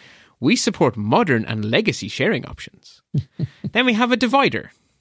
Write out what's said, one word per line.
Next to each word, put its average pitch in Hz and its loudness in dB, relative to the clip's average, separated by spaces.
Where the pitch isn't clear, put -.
We 160 2
support 165 0
modern 120 2
and 110 -4
legacy 117 0
sharing 151 -2
options. - -20
<laughs> - -8
Then 240 0
we 247 4
have 233 2
a 247 4
divider. 220 0